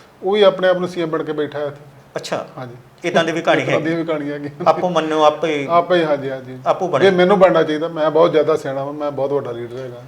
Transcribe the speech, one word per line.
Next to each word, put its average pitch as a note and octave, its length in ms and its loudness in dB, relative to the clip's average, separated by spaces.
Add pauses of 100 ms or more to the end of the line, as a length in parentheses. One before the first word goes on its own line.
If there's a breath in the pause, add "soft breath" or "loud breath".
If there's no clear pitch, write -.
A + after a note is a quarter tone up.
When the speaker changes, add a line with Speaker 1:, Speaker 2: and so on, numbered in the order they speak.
(240 soft breath)
Speaker 1:
ਉਹ F#3 80 -2
ਵੀ G#3 100 2
ਆਪਣੇ F#3 260 4
ਆਪ F3+ 100 4
ਨੂੰ F3+ 120 -4
ਸੀ F3 120 -6
ਐਮ E3 80 -2
ਬਣ D#3 140 -4
ਕੇ D3+ 80 -6
ਬੈਠਾ D3 280 -4
ਹੈ D3 60 -4
ਇੱਥੇ। - 300 -14 (200)
Speaker 2:
ਅੱਛਾ। - 320 -6 (100)
Speaker 1:
ਹਾਂਜੀ। B2 180 -14 (320)
Speaker 2:
ਇੱਦਾਂ E3+ 160 2
ਦੀ D#3+ 80 -2
ਵੀ D#3+ 100 -4
ਕਹਾਣੀ D#3 200 2
Speaker 1:
ਇੱਦਾਂ C3+ 120 -2
Speaker 2:
ਹੈਗੀ। D3+ 120 0
Speaker 1:
ਦੀਆਂ E3 120 -2
ਵੀ E3 80 -4
ਕਹਾਣੀਆਂ D3 280 -4
ਹੈਗੀਆਂ। D3 340 -10
Speaker 2:
ਆਪੋ F3 220 2
ਮੰਨੋ, D#3 340 0
ਆਪੇ D3+ 340 2
ਹੀ। C#3 120 -4
Speaker 1:
ਆਪੇ E3+ 260 2
ਹੀ, E3+ 80 2
ਹਾਂਜੀ, C#3 260 -2
ਹਾਂਜੀ। B2+ 360 -12
Speaker 2:
ਆਪੋ F#3 220 0
ਬਣੇ। D3 180 2
Speaker 1:
ਜੇ G3 60 8
ਮੈਨੂੰ F3+ 280 4
ਬਣਨਾ F3 240 6
ਚਾਹੀਦਾ, D#3 240 -2
ਮੈਂ D#3 240 0
ਬਹੁਤ D#3+ 200 4
ਜ਼ਿਆਦਾ D3+ 240 2
ਸਿਆਣਾ C3+ 280 -4
ਵਾਂ, C#3+ 100 -8
ਮੈਂ D3 180 -6
ਬਹੁਤ C#3 200 -4
ਵੱਡਾ B2+ 200 -4
ਲੀਡਰ A#2 260 -10
ਹੈਗਾ। B2 300 -12